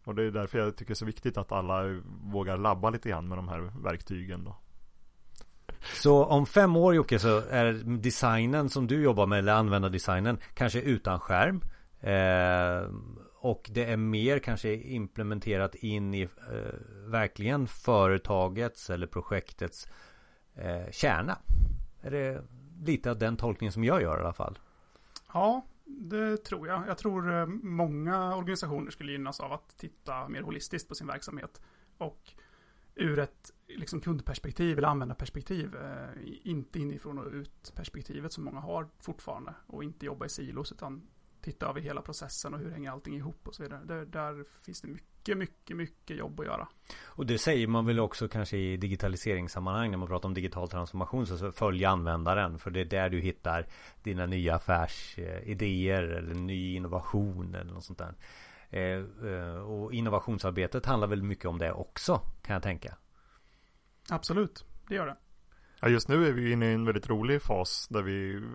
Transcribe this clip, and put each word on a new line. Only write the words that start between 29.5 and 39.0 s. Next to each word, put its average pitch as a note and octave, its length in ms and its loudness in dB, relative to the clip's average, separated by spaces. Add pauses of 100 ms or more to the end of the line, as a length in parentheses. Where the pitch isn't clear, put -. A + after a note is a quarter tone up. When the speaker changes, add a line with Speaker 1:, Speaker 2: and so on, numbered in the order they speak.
Speaker 3:
att - 240 -12
titta C3+ 520 -10
mer C3+ 120 -8
holistiskt D#3+ 480 -8
på D#3+ 60 -10
sin D3+ 120 -10
verksamhet. - 540 -10 (360)
Och - 360 -10 (640)
ur D3+ 220 2
ett, - 320 -4 (160)
liksom, - 340 -8
kundperspektiv D#3 760 -2
eller C#3+ 100 4
användarperspektiv, C#3+ 880 -4
eh, C3+ 460 -12 (220)
inte E3+ 360 -6
inifrån C#3+ 400 -6
och C3 120 -10
ut - 440 -14
perspektivet - 580 -10
som D#3+ 100 -10
många C3+ 160 -10
har D#3+ 280 -6 (120)
fortfarande. - 540 -12 (140)